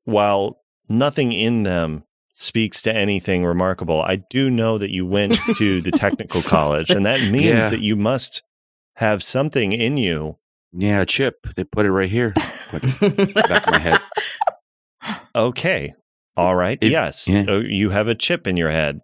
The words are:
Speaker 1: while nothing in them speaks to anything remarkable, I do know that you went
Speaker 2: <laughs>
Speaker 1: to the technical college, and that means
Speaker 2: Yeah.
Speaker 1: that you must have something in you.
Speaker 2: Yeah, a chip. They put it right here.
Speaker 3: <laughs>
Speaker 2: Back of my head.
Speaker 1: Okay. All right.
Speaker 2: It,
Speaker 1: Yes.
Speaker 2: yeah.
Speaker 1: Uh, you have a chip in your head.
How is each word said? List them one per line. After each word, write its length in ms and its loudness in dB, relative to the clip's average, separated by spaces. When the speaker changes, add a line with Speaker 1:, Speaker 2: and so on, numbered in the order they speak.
Speaker 1:
while 540 0
nothing 420 0
in 320 0
them 400 -2
speaks 500 -4
to 120 -2
anything 520 0
remarkable, 560 0
I 160 -2
do 200 0
know 280 0
that 140 -6
you 140 -4
went 340 2
Speaker 2:
<laughs> 180 -2
Speaker 1:
to 240 2
the 100 -4
technical 500 -2
college, 480 0
and 160 2
that 160 0
means 140 2
Speaker 2:
Yeah. 240 4
Speaker 1:
that 120 -2
you 140 0
must 480 -2
have 280 0
something 480 0
in 260 0
you. 400 -2
Speaker 2:
Yeah, 280 2
a 40 2
chip. 300 -2
They 80 -6
put 220 -2
it 60 2
right 180 2
here. 240 0
Speaker 3:
<laughs> 380 -8
Speaker 2:
Back 960 0
of 40 2
my 80 2
head. 200 2
Speaker 1:
Okay. 580 0
All 180 4
right. 260 2
Speaker 2:
It, 100 4
Speaker 1:
Yes. 360 0
Speaker 2:
yeah. 200 4
Speaker 1:
Uh, 120 2
you 300 0
have 180 0
a 80 0
chip 320 -4
in 100 0
your 140 0
head. 320 -2